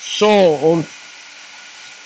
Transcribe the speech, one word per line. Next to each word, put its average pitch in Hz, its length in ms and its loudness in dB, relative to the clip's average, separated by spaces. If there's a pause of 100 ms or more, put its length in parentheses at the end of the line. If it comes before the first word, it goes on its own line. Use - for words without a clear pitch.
(160)
So, 208 120 0 (340)
und 160 240 0 (1200)